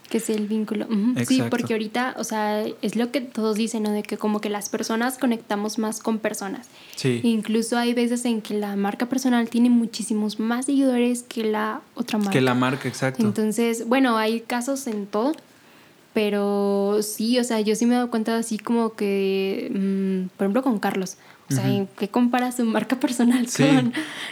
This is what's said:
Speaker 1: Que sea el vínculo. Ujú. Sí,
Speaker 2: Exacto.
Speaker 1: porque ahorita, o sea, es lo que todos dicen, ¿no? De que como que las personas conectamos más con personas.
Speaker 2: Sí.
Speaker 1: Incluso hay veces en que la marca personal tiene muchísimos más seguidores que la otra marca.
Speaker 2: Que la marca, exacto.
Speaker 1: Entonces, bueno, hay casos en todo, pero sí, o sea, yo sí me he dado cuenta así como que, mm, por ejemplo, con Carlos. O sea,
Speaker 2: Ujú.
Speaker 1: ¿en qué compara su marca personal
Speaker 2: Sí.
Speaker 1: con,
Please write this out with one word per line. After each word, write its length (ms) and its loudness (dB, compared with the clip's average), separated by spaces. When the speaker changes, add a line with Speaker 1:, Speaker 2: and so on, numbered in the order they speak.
Speaker 1:
Que 120 0
sea 160 -2
el 100 -2
vínculo. 380 -2
Ujú. 280 2
Sí, 100 0
Speaker 2:
Exacto. 140 0
Speaker 1:
porque 240 -2
ahorita, 440 -2
o 60 -6
sea, 400 -2
es 140 -2
lo 160 0
que 80 -2
todos 380 -2
dicen, 260 -2
¿no? 80 0
De 100 0
que 160 -6
como 220 0
que 100 -4
las 200 -6
personas 480 -2
conectamos 600 -2
más 220 -2
con 200 -2
personas. 500 -6
Speaker 2:
Sí. 280 0
Speaker 1:
Incluso 540 2
hay 160 2
veces 300 0
en 180 0
que 120 -8
la 240 -2
marca 320 -2
personal 400 2
tiene 200 4
muchísimos 680 2
más 280 -2
seguidores 560 2
que 200 -6
la 380 -2
otra 220 -2
marca. 140 0
Speaker 2:
Que 80 6
la 140 4
marca, 340 0
exacto. 360 -2
Speaker 1:
Entonces, 640 0
bueno, 280 4
hay 220 0
casos 480 -4
en 180 -4
todo, 280 0
pero 880 2
sí, 380 0
o 40 2
sea, 160 0
yo 160 2
sí 100 0
me 100 4
he 20 2
dado 120 0
cuenta 280 0
así 220 -4
como 340 0
que, 800 0
mm, 640 0
por 80 0
ejemplo, 180 2
con 160 2
Carlos. 380 -4
O 60 2
sea, 100 0
Speaker 2:
Ujú. 80 4
Speaker 1:
¿en 140 0
qué 80 -2
compara 460 2
su 100 -2
marca 360 0
personal 500 2
Speaker 2:
Sí. 140 2
Speaker 1:
con, 300 4